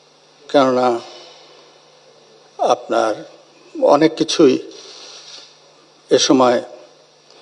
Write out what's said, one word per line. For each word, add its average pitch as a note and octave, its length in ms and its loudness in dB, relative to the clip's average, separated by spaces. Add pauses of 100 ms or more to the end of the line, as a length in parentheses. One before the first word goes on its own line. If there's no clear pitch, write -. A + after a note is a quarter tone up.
(480)
কেননা B2+ 520 0 (1600)
আপনার A2+ 560 -2 (600)
অনেক D#3 460 2
কিছুই D3+ 380 2 (1500)
এ C3 80 4
সময় B2+ 440 2 (800)